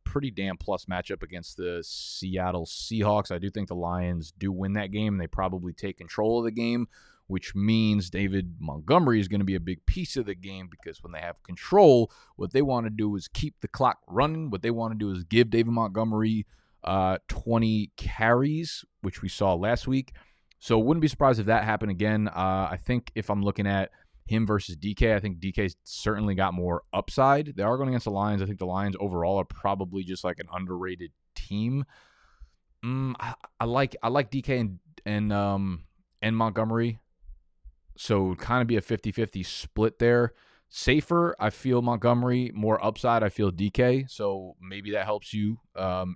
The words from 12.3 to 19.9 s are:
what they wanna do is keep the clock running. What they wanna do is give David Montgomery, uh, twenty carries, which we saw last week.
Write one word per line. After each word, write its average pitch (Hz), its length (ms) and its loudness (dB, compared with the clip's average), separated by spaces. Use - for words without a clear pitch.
what 92 180 -6
they 135 80 6
wanna 123 260 0
do 107 280 -2
is 90 120 -10
keep - 320 -6
the - 80 -8
clock - 300 0
running. 151 400 0
What 95 140 -6
they 117 80 0
wanna 113 240 -2
do 104 160 -2
is 90 140 -4
give 110 260 4
David 113 220 4
Montgomery, 110 760 2
uh, 92 340 2
twenty 113 680 0
carries, 139 840 0
which - 180 -6
we 92 80 -6
saw 98 240 2
last 101 340 0
week. 131 280 -2